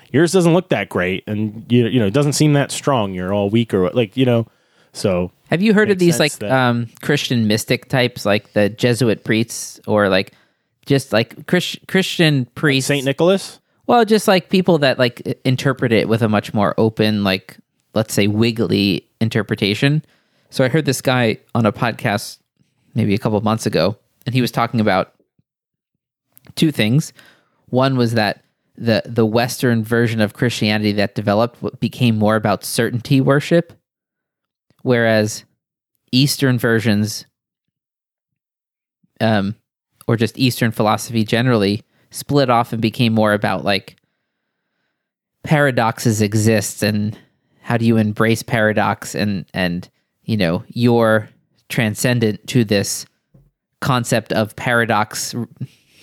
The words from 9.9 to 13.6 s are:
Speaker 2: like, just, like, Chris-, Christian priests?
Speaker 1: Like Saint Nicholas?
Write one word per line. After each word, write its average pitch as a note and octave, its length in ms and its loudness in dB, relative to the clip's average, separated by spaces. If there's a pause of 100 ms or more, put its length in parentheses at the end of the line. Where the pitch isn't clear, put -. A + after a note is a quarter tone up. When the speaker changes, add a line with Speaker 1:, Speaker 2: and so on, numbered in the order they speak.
Speaker 2:
like, G2 240 0 (540)
just, C#3 260 0
like, - 340 -2
Chris-, - 400 -2
Christian D#3 680 0
priests? C3+ 360 0
Speaker 1:
Like C#3+ 60 0
Saint C3 100 -4
Nicholas? F3 520 0 (280)